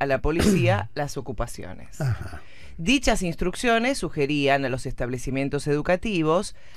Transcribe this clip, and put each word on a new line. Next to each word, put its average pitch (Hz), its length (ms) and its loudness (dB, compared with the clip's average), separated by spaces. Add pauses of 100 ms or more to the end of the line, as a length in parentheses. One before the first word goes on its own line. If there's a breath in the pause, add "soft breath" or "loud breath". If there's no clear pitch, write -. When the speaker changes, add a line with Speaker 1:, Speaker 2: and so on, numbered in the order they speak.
Speaker 1:
a 143 40 2
la 135 140 2
policía 170 720 4
Speaker 2:
<clears throat> - 40 -10
Speaker 1:
las 143 220 -4
ocupaciones. 92 840 -8
Speaker 2:
Ajá. - 400 -4 (360 loud breath)
Speaker 1:
Dichas 226 440 4
instrucciones 226 800 0
sugerían 139 680 2
a 127 40 0
los - 160 -4
establecimientos 135 840 -2
educativos 165 840 2 (240 soft breath)